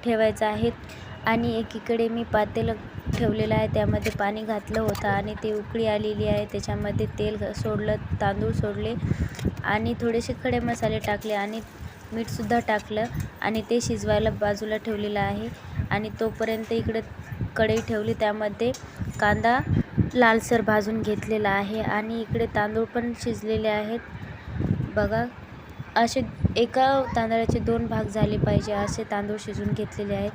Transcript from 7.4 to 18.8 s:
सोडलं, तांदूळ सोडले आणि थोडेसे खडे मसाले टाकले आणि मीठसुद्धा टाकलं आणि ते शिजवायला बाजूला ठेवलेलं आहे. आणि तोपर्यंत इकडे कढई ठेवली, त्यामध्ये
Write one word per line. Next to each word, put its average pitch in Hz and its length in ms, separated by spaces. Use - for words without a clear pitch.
सोडलं, 214 400
तांदूळ 208 320
सोडले 208 420
आणि 220 300
थोडेसे 233 380
खडे 247 140
मसाले 233 400
टाकले 208 360
आणि 208 260
मीठसुद्धा 226 460
टाकलं 214 360
आणि 220 280
ते 233 100
शिजवायला 214 500
बाजूला 208 460
ठेवलेलं 208 440
आहे. 202 280
आणि 208 200
तोपर्यंत 220 520
इकडे 220 280
कढई 220 220
ठेवली, 220 260
त्यामध्ये 214 580